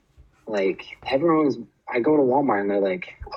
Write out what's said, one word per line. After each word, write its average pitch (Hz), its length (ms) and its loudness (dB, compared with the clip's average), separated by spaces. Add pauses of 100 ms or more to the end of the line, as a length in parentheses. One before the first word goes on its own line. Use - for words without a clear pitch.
(480)
like, 95 380 -2 (200)
everyone's, 147 520 2 (300)
I - 120 -4
go 156 180 2
to 143 60 4
Walmart 127 380 2
and 101 80 -2
they're 101 120 0
like, 180 340 -2 (220)